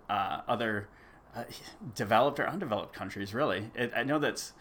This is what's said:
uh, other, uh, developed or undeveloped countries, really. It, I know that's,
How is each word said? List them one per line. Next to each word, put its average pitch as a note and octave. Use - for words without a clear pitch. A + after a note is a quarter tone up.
uh, G2+
other, G#2+
uh, A#2
developed A#2
or -
undeveloped G#2+
countries, G2
really. A2+
It, A#2+
I A#2
know C#3+
that's, -